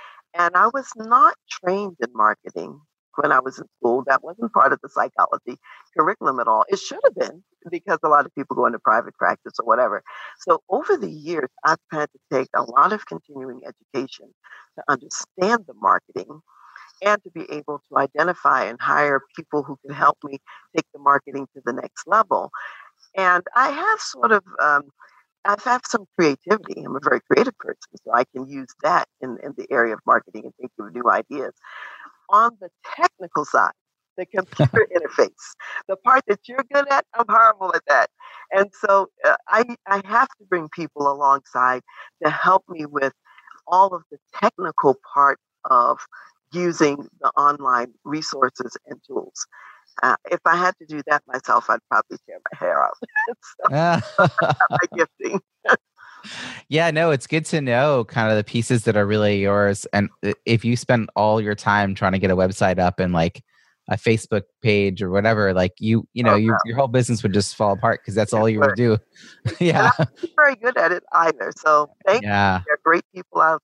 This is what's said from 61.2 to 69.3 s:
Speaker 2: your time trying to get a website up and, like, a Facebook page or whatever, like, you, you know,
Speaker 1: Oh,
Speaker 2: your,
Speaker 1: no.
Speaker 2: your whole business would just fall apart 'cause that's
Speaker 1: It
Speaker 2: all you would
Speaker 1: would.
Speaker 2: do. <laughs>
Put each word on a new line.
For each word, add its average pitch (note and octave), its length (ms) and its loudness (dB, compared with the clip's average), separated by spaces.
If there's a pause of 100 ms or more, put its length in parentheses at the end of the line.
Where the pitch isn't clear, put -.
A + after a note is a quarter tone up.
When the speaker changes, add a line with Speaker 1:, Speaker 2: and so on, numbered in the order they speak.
Speaker 2:
your G#2 140 -2
time G2+ 400 0
trying F#2+ 180 0
to G2 60 0
get F#2 120 2
a F2+ 60 2
website F#2 420 2
up F2+ 200 0
and, F2+ 140 0
like, E2+ 300 0 (480)
a A2+ 60 -2
Facebook A2 480 -2 (180)
page G2+ 400 0
or F2+ 80 -4
whatever, G2+ 420 2
like, F2+ 260 0
you, A2 360 0
you A#2+ 100 -2
know, G#2+ 80 4
Speaker 1:
Oh, G#2 40 4
Speaker 2:
your, A2+ 180 2
Speaker 1:
no. G#2+ 100 2
Speaker 2:
your A#2 120 -6
whole C3+ 120 2
business A#2 340 0
would F#2+ 120 0
just G2+ 200 0
fall G#2 180 0
apart A2 300 0
'cause G2+ 120 -12
that's G#2 180 0
Speaker 1:
It A2+ 40 0
Speaker 2:
all A2 120 2
you A2 120 0
would C#3 100 4
Speaker 1:
would. A2+ 60 -4
Speaker 2:
do. A#2 200 2 (260)
<laughs> - 220 -20